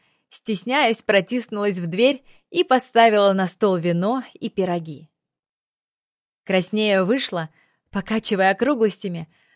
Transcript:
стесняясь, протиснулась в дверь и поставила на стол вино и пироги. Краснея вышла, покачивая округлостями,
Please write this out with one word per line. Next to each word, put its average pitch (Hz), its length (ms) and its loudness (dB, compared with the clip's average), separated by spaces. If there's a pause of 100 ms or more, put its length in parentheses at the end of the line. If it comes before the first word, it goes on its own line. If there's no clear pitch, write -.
(320)
стесняясь, 233 720 -2
протиснулась 208 720 -2
в 175 80 -6
дверь 233 380 0 (260)
и 349 140 -2
поставила 226 680 4
на 190 120 0
стол 185 320 0
вино 180 460 -2 (100)
и 185 160 -8
пироги. 170 640 -6 (1300)
Краснея 196 580 0
вышла, 180 480 -2 (400)
покачивая 196 600 0
округлостями, 202 800 -2 (240)